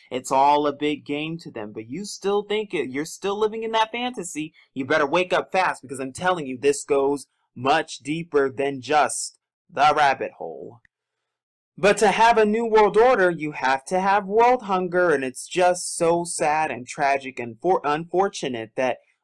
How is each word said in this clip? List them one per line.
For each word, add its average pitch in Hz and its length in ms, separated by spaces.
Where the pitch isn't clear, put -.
It's 127 220
all 143 340
a 147 80
big 147 320
game 156 340
to 147 120
them. 107 200
But 110 160
you 170 180
still 202 360
think 208 320
it, 131 160
you're 143 160
still 202 340
living 220 220
in 220 120
that 220 180
fantasy. 220 600
You 131 120
better 151 200
wake 180 280
up - 180
fast 175 320
because 131 160
I'm 131 140
telling 175 340
you, 131 120
this 143 240
goes 139 440
much 143 440
deeper 147 520
than 139 300
just 135 560
the 143 260
rabbit 135 440
hole. 87 400
But 202 220
to 214 100
have 226 280
a 220 80
new 220 200
world 214 300
order, 208 360
you 151 220
have 131 320
to 185 140
have 196 260
world 233 380
hunger, 180 460
and 139 140
it's 127 240
just 180 480
so 170 300
sad 156 440
and 123 160
tragic 139 540
and 117 200
for-, 135 240
unfortunate 151 920
that, 127 220